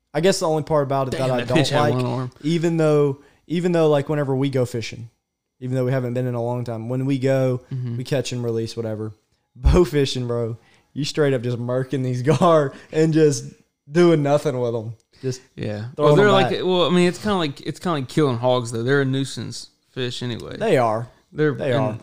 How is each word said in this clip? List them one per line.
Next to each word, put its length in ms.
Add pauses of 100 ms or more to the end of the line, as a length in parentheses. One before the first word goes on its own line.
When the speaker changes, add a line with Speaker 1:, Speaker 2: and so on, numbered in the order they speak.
(140)
Speaker 1:
I 80
guess 180
the 80
only 160
part 200
about 240
it 40
that 80
Speaker 2:
Damn, 120
Speaker 1:
I 60
Speaker 2:
that 100
Speaker 1:
don't 100
Speaker 2:
bitch 120
had 120
Speaker 1:
like, 140
Speaker 2:
one 100
arm. 260 (100)
Speaker 1:
even 360
though, 440 (260)
even 240
though, 180
like, 200
whenever 260
we 140
go 160
fishing, 440 (500)
even 160
though 100
we 60
haven't 220
been 140
in 80
a 80
long 200
time, 260
when 160
we 140
go, 420 (100)
Speaker 2:
Mm-hmm. 260
Speaker 1:
we 60
catch 280
and 120
release, 320
whatever. 380 (220)
<laughs> 200
Bow 280
fishing, 440
bro, 300 (360)
you 120
straight 280
up 80
just 160
murking 460
these 180
<laughs> 20
gar 500 (180)
and 220
just 320 (460)
doing 320
nothing 360
with 160
'em. 180 (280)
Just 200 (140)
Speaker 2:
Yeah. 300 (100)
Speaker 1:
throwing 140
Speaker 2:
Well, 60
they're 120
Speaker 1:
'em 60
Speaker 2:
like, 160
Speaker 1:
back. 160
Speaker 2:
well, 200
I 40
mean, 180
it's 120
kinda 160
like, 260
it's 180
kinda 200
like 100
killing 280
hogs, 340
though. 120
They're 180
a 40
nuisance 640 (220)
fish 320
anyway. 340
Speaker 1:
They 200
are. 300 (240)
Speaker 2:
They're, 220
Speaker 1:
They 200
Speaker 2:
and, 80
Speaker 1:
are. 220